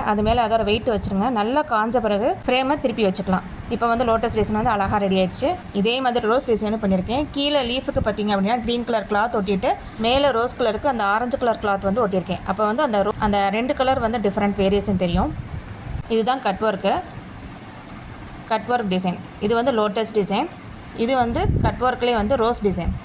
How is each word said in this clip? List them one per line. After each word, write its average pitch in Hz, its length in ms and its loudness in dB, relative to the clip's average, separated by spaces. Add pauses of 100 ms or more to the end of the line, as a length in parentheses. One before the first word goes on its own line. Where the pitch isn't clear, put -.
அது 208 220 0
மேலே 233 180 4
அதோட 226 220 2
வெயிட் 220 260 0
வச்சிருங்க. 196 400 0
நல்லா 240 360 0
காஞ்ச 226 360 0
பிறகு 208 260 2 (120)
ஃப்ரேமை 262 400 2
திருப்பி 240 260 0
வச்சுக்கலாம். 185 400 0 (240)
இப்போ 233 180 0
வந்து 233 180 2
லோட்டஸ் 226 320 2
டிசைன் 214 220 2
வந்து 220 140 2
அழகா 202 240 0
ரெடி 196 200 2
ஆயிடுச்சு. 190 320 0 (240)
இதே 202 280 2
மாதிரி 240 260 0
ரோஸ் 247 200 2
டிசைனும் 214 360 0
பண்ணியிருக்கேன். 202 480 0
கீழே 285 320 2
லீஃபுக்கு 262 400 -2
பார்த்தீங்க 208 300 0
அப்படின்னா 202 260 0
கிரீன் 233 280 -2
கலர் 214 200 0
கிளாத் 214 280 0
ஒட்டிட்டு 202 360 0 (280)
மேலே 262 320 4
ரோஸ் 233 260 0
கலருக்கு 233 320 0
அந்த 233 160 0
ஆரஞ்சு 226 320 0
கலர் 226 240 0
கிளாத் 196 280 0
வந்து 226 140 2
ஒட்டியிருக்கேன். 185 420 -2
அப்போ 190 200 -2
வந்து 233 180 2
அந்த 220 200 2
ரோ-, 208 160 -2
அந்த 202 180 2 (120)
ரெண்டு 240 260 0
கலர் 262 240 2
வந்து 233 200 0
டிஃப்ரெண்ட் 202 380 0
வேரியேஷன் 196 460 2
தெரியும். 185 300 2 (760)
இதுதான் 233 320 2
கட் 196 220 -2
ஒர்க்கு, 208 300 2 (1500)
கட் 214 220 -2
ஒர்க் 240 220 0
டிசைன். 185 280 0 (220)
இது 208 140 2
வந்து 247 180 2
லோட்டஸ் 214 420 0
டிசைன். 208 340 0 (480)
இது 233 180 2
வந்து 240 260 0 (200)
கட் 220 200 -2
ஒர்க்லேயே 240 340 0
வந்து 214 220 0
ரோஸ் 233 260 0
டிசைன். 180 300 0 (120)